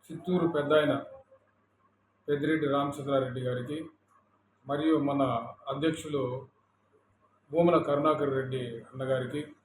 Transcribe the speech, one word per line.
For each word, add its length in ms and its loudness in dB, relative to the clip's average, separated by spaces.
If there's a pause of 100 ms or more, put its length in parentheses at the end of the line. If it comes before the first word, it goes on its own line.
(100)
చిత్తూరు 460 0
పెద్దాయన 380 4 (1300)
పెద్దిరెడ్డి 480 0
రామచంద్రారెడ్డి 720 -2
గారికి, 320 -6 (880)
మరియు 280 2 (160)
మన 120 2 (520)
అధ్యక్షులు 500 -2 (1300)
భూమన 260 6 (140)
కరుణాకర్ 480 2
రెడ్డి 260 -4 (280)
అన్నగారికి 520 -4 (200)